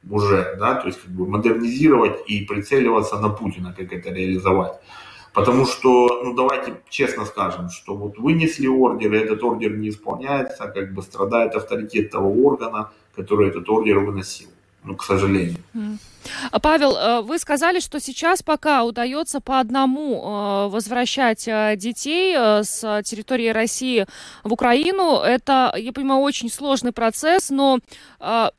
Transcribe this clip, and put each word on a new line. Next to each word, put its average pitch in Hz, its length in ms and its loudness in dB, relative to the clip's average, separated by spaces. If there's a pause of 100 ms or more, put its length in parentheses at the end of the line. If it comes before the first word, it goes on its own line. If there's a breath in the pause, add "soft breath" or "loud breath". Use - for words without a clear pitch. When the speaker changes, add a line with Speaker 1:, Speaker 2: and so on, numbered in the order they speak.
(100)
Speaker 1:
уже, 101 480 2
да, 123 160 0
то - 120 -4
есть - 140 -6
как 90 100 -20
бы 92 160 -4
модернизировать 117 1000 2
и 101 160 -2
прицеливаться 110 720 0
на 104 100 0
Путина, 92 480 -6
как 92 160 -12
это 92 180 -10
реализовать. 92 640 0 (600 loud breath)
Потому 127 340 4
что, 123 580 4
ну, 123 100 -4
давайте 127 400 0 (140)
честно - 380 -4
скажем, 87 420 -6
что - 260 -12
вот 104 240 -10
вынесли 156 500 0
ордер, 110 440 2
и 107 60 4
этот 110 240 0
ордер 110 340 -2
не 107 140 -6
исполняется, 127 760 -6
как 98 260 -8
бы 95 80 -10
страдает 110 520 0
авторитет 107 560 -4
того 98 200 0 (160)
органа, 107 440 -2 (240 soft breath)
который 98 360 2
этот 90 180 -8
ордер 107 300 4
выносил, 98 500 -4 (360)
ну, 101 120 -10
к - 80 -12
сожалению. 98 540 0 (160)
Speaker 2:
Мгм. 214 240 -8 (520 loud breath)
А, - 80 -2
Павел, 302 380 4
э, 233 260 2
вы 285 160 -4
сказали, 330 400 0
что 302 220 -6
сейчас 330 420 -2
пока 294 400 2
удается 247 580 -4
по 262 200 0
одному, 262 640 0
э, 202 480 -2
возвращать, 233 760 0
э, 214 300 0
детей, 302 600 -2
э, 214 280 4
с 208 400 -4
территории 226 460 -2
России 220 560 0 (360 loud breath)
в 214 100 -2
Украину. 302 680 4
Это, 254 560 2
я 233 160 -6
понимаю, 269 300 0
очень 269 280 -2
сложный 262 400 -2
процесс, 285 600 0
но, 269 280 4 (400 loud breath)
э, 220 400 0